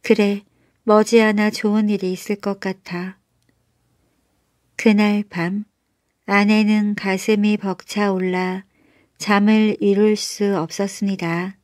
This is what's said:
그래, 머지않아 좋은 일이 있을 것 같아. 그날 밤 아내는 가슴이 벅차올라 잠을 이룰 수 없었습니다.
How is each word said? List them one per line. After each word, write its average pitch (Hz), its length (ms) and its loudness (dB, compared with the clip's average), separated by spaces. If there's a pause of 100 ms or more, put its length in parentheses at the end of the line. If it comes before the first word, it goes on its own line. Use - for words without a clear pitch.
그래, 202 420 0 (400)
머지않아 214 680 4
좋은 214 400 -2
일이 190 220 -2
있을 185 240 -6
것 202 240 -8
같아. 185 580 -10 (1600)
그날 208 520 2
밤 185 360 -6 (640)
아내는 208 680 2
가슴이 208 640 0
벅차올라 185 1080 -4 (520)
잠을 214 640 2
이룰 208 360 2
수 202 420 -4
없었습니다. 190 1080 -6